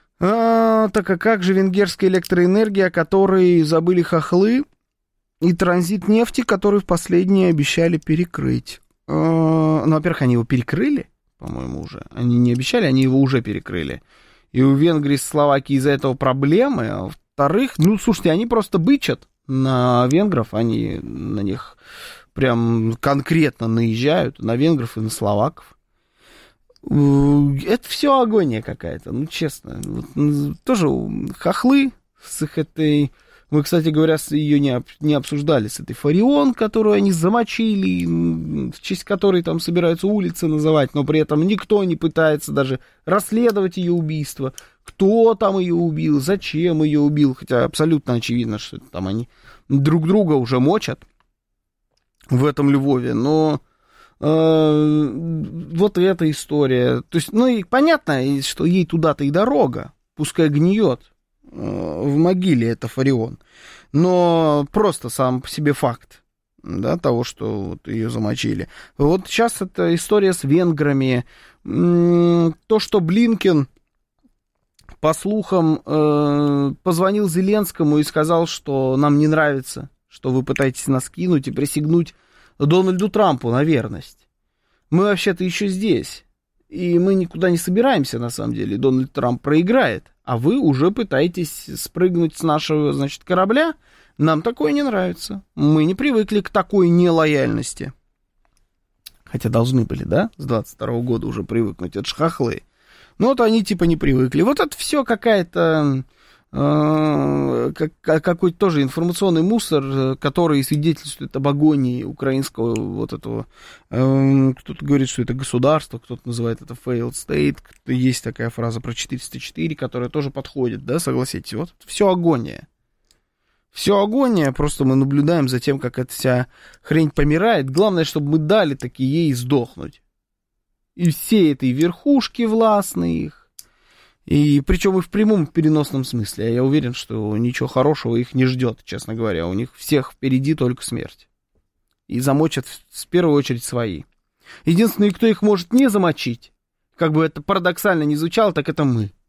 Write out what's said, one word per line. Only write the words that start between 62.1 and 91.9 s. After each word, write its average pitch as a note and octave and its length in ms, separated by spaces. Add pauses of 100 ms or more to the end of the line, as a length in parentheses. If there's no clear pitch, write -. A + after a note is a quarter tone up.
могиле E3+ 520
эта A#2 200
Фарион. C3 500 (540)
Но E3 800
просто G3 360
сам B2+ 320
по - 80
себе D3 240
факт, - 500 (400)
да, A2+ 340
того, B2 280
что G#2+ 380
вот F2+ 260
ее A2+ 220
замочили. A2 580 (300)
Вот E3 300
щас A3+ 340
эта F3 320
история G3 380
с - 120
венграми. C#3+ 800 (400)
М, E3+ 920 (120)
то, A3 120
что G#3 220
Блинкен, F#3 680 (1300)
по D#3 140
слухам, F#3 680
э, D3 960
позвонил F#3+ 460
Зеленскому F3+ 720
и D3+ 60
сказал, E3 420
что C3+ 500
«Нам C#3+ 220
не D3+ 100
нравится, D3 600 (200)
что - 220
вы C3 120
пытаетесь C3 460
нас C3 200
кинуть E3+ 400
и A2+ 40
присягнуть D3+ 640 (440)
Дональду F#3 500
Трампу E3 420
на B2+ 140
верность. A2+ 640 (640)
Мы F#3 140
вообще-то G3 380
еще F#3 260
здесь, F#3 580 (420)
и F3 300
мы F#3+ 160
никуда F3+ 360
не E3+ 60
собираемся, F#3 640
на A#2+ 100
самом A#2 260
деле. G#2 220
Дональд C3 340
Трамп B2 300
проиграет». E3 720 (120)
а B2 120
вы D#3+ 220
уже D#3 320
пытаетесь F3 800 (100)
спрыгнуть E3+ 560